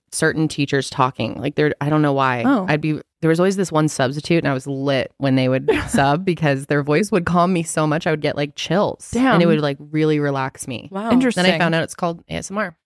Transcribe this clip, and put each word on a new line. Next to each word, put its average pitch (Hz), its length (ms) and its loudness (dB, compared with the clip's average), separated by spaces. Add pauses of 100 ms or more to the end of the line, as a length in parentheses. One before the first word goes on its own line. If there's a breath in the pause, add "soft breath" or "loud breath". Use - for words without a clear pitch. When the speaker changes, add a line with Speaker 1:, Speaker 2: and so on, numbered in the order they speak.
(120)
Speaker 1:
certain 156 380 0
teachers 139 400 -2
talking. 127 460 -2
Like, 143 200 -6
they're, 147 240 2
I 143 100 -2
don't 151 120 4
know 147 120 4
why. 131 320 0
Speaker 2:
Oh. 226 220 2
Speaker 1:
I'd 151 140 0
be, 156 180 -2 (220)
there 160 80 2
was 165 100 4
always 190 160 2
this 196 160 -2
one 156 160 4
substitute, 147 520 0
and 143 100 -2
I 139 40 0
was 131 140 -6
lit 135 500 -2
when 131 180 2
they 131 120 2
would 135 220 0 (120)
Speaker 2:
<laughs> - 60 -8
Speaker 1:
sub 147 380 0
because 147 400 0
their 143 180 0
voice 151 280 0
would 180 140 0
calm 175 280 2
me 170 100 0
so 156 240 -2
much 151 180 -2
I 170 60 0
would 156 100 -2
get, 147 140 -2
like, 147 200 -4
chills. - 560 -2
Speaker 2:
Damn. 247 240 2
Speaker 1:
And 170 80 6
it - 20 4
would, 156 160 4
like, 143 180 -2
really 151 400 0
relax 139 480 -4
me. 131 240 -10
Speaker 3:
Wow. 202 200 -6
Speaker 2:
Interesting. 240 320 2
Speaker 1:
Then 180 120 4
I - 20 -2
found 165 160 0
out 160 100 2
it's - 120 -8
called 170 340 -6
A 160 40 -10
S 170 180 -8
M 196 60 -8
R. 185 180 -6 (100)